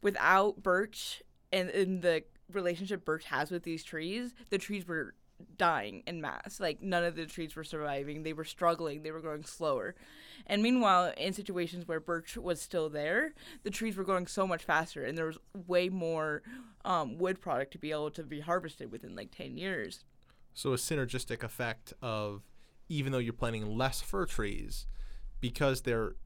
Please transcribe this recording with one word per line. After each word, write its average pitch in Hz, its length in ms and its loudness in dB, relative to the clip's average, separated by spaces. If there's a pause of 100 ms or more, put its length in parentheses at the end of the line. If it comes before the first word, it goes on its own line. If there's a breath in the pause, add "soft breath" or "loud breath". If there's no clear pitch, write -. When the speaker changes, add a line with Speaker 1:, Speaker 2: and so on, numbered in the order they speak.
Speaker 1:
without 196 600 6
birch - 600 0 (300)
and, 180 180 2
and 185 320 2
the 165 200 6 (300)
relationship 185 520 0
birch 156 200 0
has 143 260 0
with 175 120 -2
these 165 220 -4
trees, 202 500 -4 (160 loud breath)
the 196 80 2
trees 190 280 -4
were 156 280 -2 (420)
dying 170 500 2
en 170 140 -6
masse. 143 400 -8
Like, 165 220 -2
none 180 220 2
of 170 120 0
the 165 100 -6
trees 156 300 -8
were 160 80 -8
surviving. 147 580 -4
They 160 100 -4
were 156 120 -4
struggling. 165 580 2
They 156 80 -6
were 156 100 -6
growing 156 240 -6
slower. 135 500 0 (520 loud breath)
And 202 160 2
meanwhile, 208 540 6
in 190 160 -2
situations 175 560 -4
where 160 120 -2
birch 165 360 -4
was 175 240 -2
still 160 300 0
there, 175 440 0 (280 loud breath)
the 202 80 -2
trees 220 260 -2
were 190 80 -2
growing 180 220 2
so 190 200 0
much 175 180 0
faster, 160 400 0
and 147 120 -2
there 165 100 0
was 160 120 -6 (280)
way 180 220 6
more, 165 540 0 (420 loud breath)
um, 151 340 2
wood 185 220 2
product 139 320 0
to 165 60 -12
be 151 120 -4
able 151 200 0
to 165 120 -10
be 151 180 -8
harvested 160 500 -2
within, - 240 -10
like, - 160 -10
ten 131 260 -10
years. 156 480 -6 (500 soft breath)
Speaker 2:
So - 180 0
a 127 40 4
synergistic 127 680 -2
effect 117 500 -4 (100)
of, 107 400 -2 (460 soft breath)
even 139 240 0
though 131 60 2
you're 117 140 0
planting 110 460 0
less 127 220 2
fir 190 260 0
trees, 104 600 -2 (540 soft breath)
because 131 420 2
they're 113 440 0